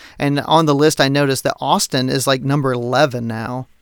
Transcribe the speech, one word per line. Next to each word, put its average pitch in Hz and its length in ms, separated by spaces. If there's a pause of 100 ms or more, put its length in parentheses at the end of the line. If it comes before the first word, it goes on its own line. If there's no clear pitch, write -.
(180)
And 143 220
on 160 260
the 143 80
list, 151 260
I 143 80
noticed 139 360
that 135 160
Austin 139 480
is, 135 180
like, 135 160
number 135 300
eleven 123 560
now. 113 400 (140)